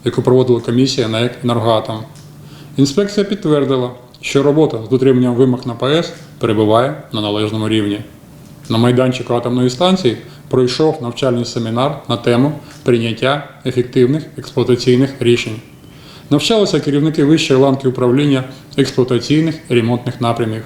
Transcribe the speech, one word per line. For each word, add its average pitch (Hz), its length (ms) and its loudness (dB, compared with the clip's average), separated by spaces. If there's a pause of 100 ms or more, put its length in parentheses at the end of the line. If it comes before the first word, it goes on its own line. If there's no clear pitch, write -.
яку 120 180 -2
проводила 123 380 4
комісія 120 480 0
наек 117 240 -2 (120)
"Енергоатом". 113 540 0 (760)
Інспекція 196 480 0
підтвердила, 139 640 0 (300)
що - 220 0
робота 143 440 2
з - 20 -14
дотриманням 127 460 2
вимог 127 320 2
на 123 80 -6
П 135 240 0
С 170 140 -6 (260)
перебуває 110 640 2 (100)
на 110 80 -6
належному 107 480 -4
рівні. 104 320 -2 (680)
На 113 100 0
майданчику 123 560 0
атомної 123 360 0
станції 175 460 0 (340)
пройшов 131 520 2
навчальний 120 420 -2
семінар 120 540 -4 (100)
на 101 80 -2
тему 123 360 2 (300)
прийняття 120 680 0 (180)
ефективних 127 560 0 (160)
експлуатаційних 123 720 0 (100)
рішень. 117 360 0 (760)
Навчалися 180 500 2
керівники 147 440 0
вищої 143 360 4
ланки 135 280 2
управління 127 560 2 (320)
експлуатаційних 139 760 0 (140)
і 131 60 0
ремонтних 120 460 -2
напрямів. 117 460 -2